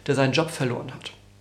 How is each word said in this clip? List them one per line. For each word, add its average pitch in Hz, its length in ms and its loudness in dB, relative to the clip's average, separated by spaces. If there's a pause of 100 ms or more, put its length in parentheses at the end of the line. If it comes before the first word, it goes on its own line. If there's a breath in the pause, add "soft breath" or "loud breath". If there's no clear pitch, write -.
der 139 80 2
seinen 135 160 4
Job 160 180 2
verloren 120 440 -4
hat. - 180 -14 (300)